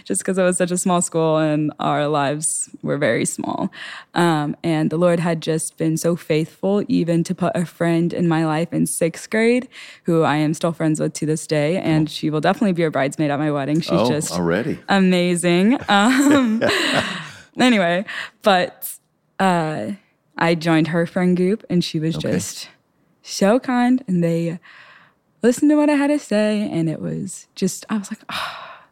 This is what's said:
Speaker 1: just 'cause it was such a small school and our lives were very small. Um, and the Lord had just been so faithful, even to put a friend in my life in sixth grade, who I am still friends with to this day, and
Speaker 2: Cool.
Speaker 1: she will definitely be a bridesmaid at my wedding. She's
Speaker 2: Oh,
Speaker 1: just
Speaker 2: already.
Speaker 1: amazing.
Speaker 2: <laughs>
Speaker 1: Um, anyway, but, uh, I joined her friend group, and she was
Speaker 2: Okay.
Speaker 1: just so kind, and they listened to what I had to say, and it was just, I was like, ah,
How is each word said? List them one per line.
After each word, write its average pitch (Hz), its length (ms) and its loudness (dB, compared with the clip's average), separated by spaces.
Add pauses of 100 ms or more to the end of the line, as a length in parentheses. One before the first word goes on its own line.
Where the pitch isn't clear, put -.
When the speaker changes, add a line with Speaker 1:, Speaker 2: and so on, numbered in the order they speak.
Speaker 1:
just - 220 -4
'cause 190 120 -2
it 190 60 2
was 180 140 2
such 180 140 0
a 180 60 -2
small 180 240 2
school 160 360 0
and 151 420 0
our 147 300 0
lives 147 600 -2 (120)
were 147 160 -4
very 117 260 0
small. - 480 -4 (420)
Um, 160 480 0
and 160 280 0
the 156 80 -4
Lord 170 240 2
had 165 180 -2
just 160 380 -4
been 160 180 0
so 170 220 0
faithful, 175 720 -2
even 170 340 2
to 180 100 -4
put 175 220 -2
a 175 100 -2
friend 170 460 0
in 175 160 0
my 160 180 2
life 160 280 -2
in 160 140 0
sixth - 420 -4
grade, 233 400 2 (340)
who 165 200 2
I 143 140 2
am 151 160 2
still 165 200 -2
friends 156 260 -2
with 156 140 -2
to - 120 -6
this 156 220 -4
day, 156 300 0
and 156 300 0
Speaker 2:
Cool. 147 60 -8
Speaker 1:
she 156 160 -4
will 151 120 -2
definitely 190 320 2
be 165 100 0
a 156 80 0
bridesmaid 143 400 -2
at 143 80 -2
my 151 120 0
wedding. 143 280 -2
She's - 140 -4
Speaker 2:
Oh, 107 160 2
Speaker 1:
just 151 240 -2
Speaker 2:
already. 87 460 0 (100)
Speaker 1:
amazing. 180 960 2
Speaker 2:
<laughs> - 40 -12
Speaker 1:
Um, 247 760 4 (960)
anyway, 196 460 2 (380)
but, - 540 0 (440)
uh, 165 520 0 (460)
I 170 180 4
joined 160 340 2
her 170 160 2
friend 180 320 0
group, 185 320 0
and 175 140 2
she - 160 -4
was 160 180 -2
Speaker 2:
Okay. 147 160 -4
Speaker 1:
just - 340 -6 (540)
so 208 380 2
kind, 247 480 0
and 180 160 0
they 170 360 -2 (840)
listened 254 260 4
to 302 60 6
what 294 140 4
I 294 60 4
had 285 120 2
to 294 120 2
say, 214 520 0
and 165 180 0
it - 120 -6
was 160 540 -8
just, - 340 -4
I 220 80 -2
was 196 120 -8
like, - 200 -14
ah, - 500 -12 (120)